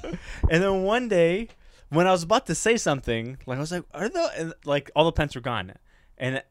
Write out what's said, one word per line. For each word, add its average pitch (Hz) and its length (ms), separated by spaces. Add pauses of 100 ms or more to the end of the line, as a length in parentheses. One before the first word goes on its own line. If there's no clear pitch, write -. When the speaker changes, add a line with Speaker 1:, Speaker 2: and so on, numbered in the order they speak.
Speaker 1:
<laughs> - 480
Speaker 2:
And 165 140
then 196 200
one 233 260
day, 185 400 (400)
when 170 180
I 190 40
was 175 120
about 220 240
to 170 80
say 226 220
something, 127 680
like, 127 120
I 139 40
was 160 100
like, 175 120 (100)
"Are 160 140
the," 339 300
and, 160 160 (120)
like, 143 300
all 151 100
the 165 60
plants 151 240
were 127 60
gone, 110 320 (440)
and, 131 340